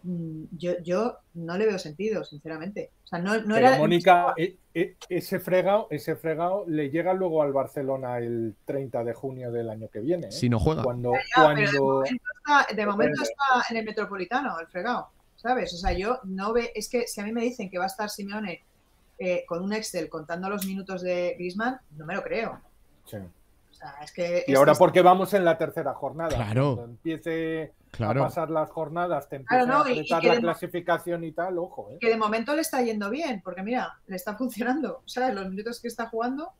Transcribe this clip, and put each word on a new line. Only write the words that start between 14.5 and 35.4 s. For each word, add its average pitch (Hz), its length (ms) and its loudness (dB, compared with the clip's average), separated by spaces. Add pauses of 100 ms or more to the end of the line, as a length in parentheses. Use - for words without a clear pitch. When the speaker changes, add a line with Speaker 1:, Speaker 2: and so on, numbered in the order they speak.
Speaker 1:
el 165 80 -10
fregado, 196 400 -4 (280)
¿sabes? 160 380 -2
O - 20 -10
sea, 180 160 0
yo 214 320 -2
no 190 280 -4
ve-, 233 220 0
es 214 140 -6
que 240 180 -2
si - 140 -10
a 202 40 -6
mí 220 80 -6
me 233 100 -2
dicen 226 280 -4
que 180 80 -6
va 180 60 0
a 190 40 -2
estar 208 220 -6
Simeone, 202 520 -8 (600)
eh, 175 240 -2
con 170 160 -4
un 202 120 -4
Excel 180 340 -4
contando 170 400 -8
los 202 160 -4
minutos 190 380 -6
de 175 360 0
Griezmann, 208 400 -4 (200)
no 156 80 -14
me 175 80 -6
lo 202 80 -4
creo. 202 360 -4 (460)
Speaker 2:
Sí. 107 140 -14
Speaker 1:
O - 560 -20
sea, - 280 -16
es - 100 -16
que 175 340 0
Speaker 2:
Y 135 60 4
Speaker 1:
es - 60 8
Speaker 2:
ahora 190 140 10
Speaker 1:
que - 60 4
Speaker 2:
porque 180 240 8
vamos 185 320 8
en 190 100 4
la 165 140 4
tercera 156 340 -2
jornada. 156 420 -6
Speaker 3:
Claro. 120 420 2
Speaker 2:
Cuando 120 160 -12
empiece 160 800 -4 (180)
Speaker 3:
Claro. 117 320 0
Speaker 2:
a 151 60 2
pasar 160 220 -4
las 156 200 0
jornadas, 160 580 -4
te 135 160 -10
Speaker 1:
Claro, 254 200 4
Speaker 2:
empiezan 240 40 2
Speaker 1:
no, 285 160 4
Speaker 2:
a 262 60 0
Speaker 1:
y, - 40 2
y 156 60 0
Speaker 2:
apretar 165 220 0
Speaker 1:
que 170 60 4
Speaker 2:
la 247 60 8
Speaker 1:
de 240 60 2
mo-, 233 60 -2
Speaker 2:
clasificación 170 800 -2
y 156 80 -8
tal, 180 260 -4
ojo, 135 340 -8
¿eh? 160 80 -16
Speaker 1:
que 226 80 0
de 226 80 4
momento 226 380 0
le 320 80 2
está 277 200 -2
yendo 208 280 -2
bien, 262 340 -4
porque 185 180 -8
mira, 220 440 -4
le 190 100 -8
está 202 200 -6
funcionando. 240 680 -2
¿Sabes? 247 300 -2
Los 196 160 -6